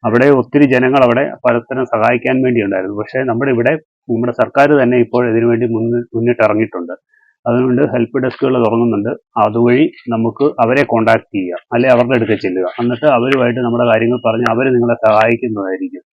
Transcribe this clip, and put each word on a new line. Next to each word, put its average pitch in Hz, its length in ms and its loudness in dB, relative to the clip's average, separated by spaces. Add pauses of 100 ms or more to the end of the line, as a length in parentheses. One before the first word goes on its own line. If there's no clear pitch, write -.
അവിടെ 120 180 2 (140)
ഒത്തിരി 143 340 2
ജനങ്ങൾ 127 320 2
അവിടെ 120 180 2 (220)
പരസ്പരം 123 480 -2
സഹായിക്കാൻ 123 420 0 (100)
വേണ്ടിയുണ്ടായിരുന്നു. 101 540 -2
പക്ഷേ 107 200 -6 (100)
നമ്മുടെ 127 260 -2
ഇവിടെ 120 160 0 (400)
നമ്മുടെ 120 300 -2
സർക്കാർ 139 260 2 (140)
തന്നെ 123 240 2
ഇപ്പോൾ 117 260 -2
ഇതിനു 117 200 2
വേണ്ടി 117 140 0 (100)
മുന്നിൽ, 117 280 -2 (120)
മുന്നിട്ടിറങ്ങിയിട്ടുണ്ട്. 107 800 -2 (560)
അതുകൊണ്ട് 127 320 0 (120)
ഹെൽപ്പ് 120 300 -2
ഡെസ്കുകൾ 131 300 -2 (120)
തുടങ്ങുന്നുണ്ട്. 113 440 0 (360)
അതുവഴി 120 400 2 (280)
നമുക്ക് 113 320 -2 (180)
അവരെ 127 280 2
കോൺടാക്ട് 113 360 0 (100)
ചെയ്യാം, 90 240 -6 (120)
അല്ലെ 123 220 2
അവരുടെ 120 240 2
അടുക്കൽ 107 260 0
ചെല്ലുക, 90 240 -2 (140)
എന്നിട്ട് 120 240 -2 (100)
അവരുമായിട്ട് 123 480 0
നമ്മുടെ 117 260 0
കാര്യങ്ങൾ 117 360 0
പറഞ്ഞ് 117 260 -2
അവർ 127 120 0 (100)
നിങ്ങളെ 117 220 0 (100)
സഹായിക്കുന്നതായിരിക്കും. 110 1040 -2